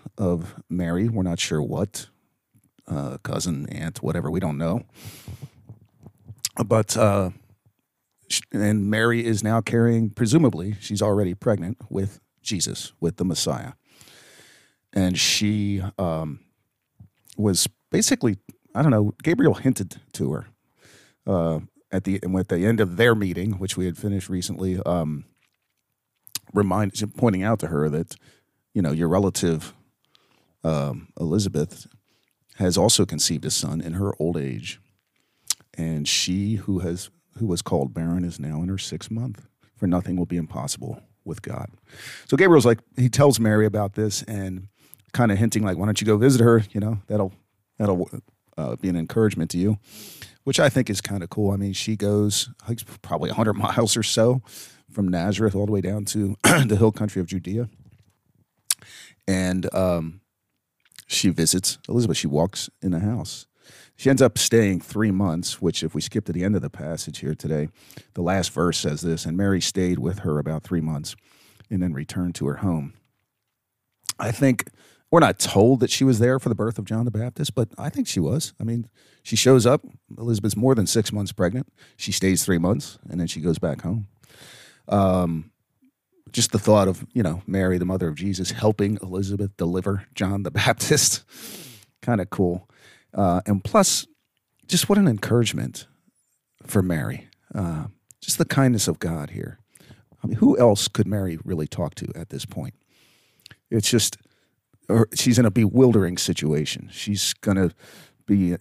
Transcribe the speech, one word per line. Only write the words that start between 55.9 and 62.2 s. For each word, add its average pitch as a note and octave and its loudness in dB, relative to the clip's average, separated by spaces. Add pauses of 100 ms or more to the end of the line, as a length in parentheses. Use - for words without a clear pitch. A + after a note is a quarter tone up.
to G2+ -4
<clears throat> - -20
the C3+ 4
hill A2 4
country G#2+ -4
of F2 -2
Judea. F#2+ -6 (1600)
And, F#2 -2
um, F2 -2 (920)
she - 2
visits E2 0 (100)
Elizabeth. A#2 0
She - -2